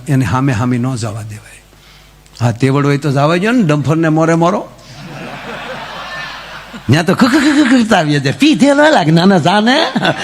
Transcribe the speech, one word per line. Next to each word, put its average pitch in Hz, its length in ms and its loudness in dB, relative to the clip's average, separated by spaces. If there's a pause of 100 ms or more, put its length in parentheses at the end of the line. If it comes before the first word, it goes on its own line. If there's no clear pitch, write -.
એને 131 180 0
સામે 127 280 0
સામે 123 240 -2
ન 131 180 -4
જવા 107 260 -8
દેવાય. 107 400 -18 (800)
હા, 120 100 0
તેવડ 135 340 0
હોય 143 120 2
તો 143 140 -2
જવા 147 260 2
જોઈએ 214 140 0
ને, 247 120 2
ડમ્ફરને 156 460 0
મોરે 160 260 2
મોરો. 185 340 0 (2250)
ત્યાં 165 140 2
તો 185 80 2
ખખ 247 120 2
ખખ 233 60 2
ખખ 277 400 2
કરતા 226 260 4
આવીએ 147 220 0
છે. 135 120 -2
પી 285 240 2
થેલો 285 340 4
લાગે, 180 220 2
નાના 180 260 4
જાને, 208 500 2 (360)